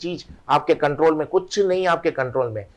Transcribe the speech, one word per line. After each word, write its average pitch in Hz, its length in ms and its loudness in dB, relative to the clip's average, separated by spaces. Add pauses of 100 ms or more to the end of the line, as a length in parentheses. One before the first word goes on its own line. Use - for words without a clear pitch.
चीज़ 170 220 -8 (260)
आपके 143 260 2
control 151 400 2
में, 151 120 -2
कुछ 185 320 -2
नहीं 185 280 2
आपके 165 240 0
control 131 380 -2
में, 107 160 -10 (120)